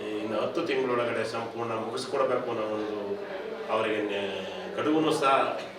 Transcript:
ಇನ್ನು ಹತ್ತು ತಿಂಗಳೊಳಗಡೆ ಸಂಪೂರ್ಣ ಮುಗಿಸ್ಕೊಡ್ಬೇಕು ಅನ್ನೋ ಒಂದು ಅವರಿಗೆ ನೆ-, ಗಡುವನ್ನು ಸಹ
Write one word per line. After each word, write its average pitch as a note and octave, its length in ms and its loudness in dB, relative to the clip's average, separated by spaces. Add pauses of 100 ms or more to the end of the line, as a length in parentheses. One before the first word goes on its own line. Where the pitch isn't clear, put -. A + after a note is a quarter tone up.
ಇನ್ನು G#2+ 400 -2
ಹತ್ತು - 260 0
ತಿಂಗಳೊಳಗಡೆ A#2+ 680 2
ಸಂಪೂರ್ಣ A#2 400 -4
ಮುಗಿಸ್ಕೊಡ್ಬೇಕು A#2+ 760 0
ಅನ್ನೋ A2 120 0
ಒಂದು G#2 560 -2 (540)
ಅವರಿಗೆ A2 300 2
ನೆ-, G2 760 -4
ಗಡುವನ್ನು D#3 360 4
ಸಹ C#3 480 4 (180)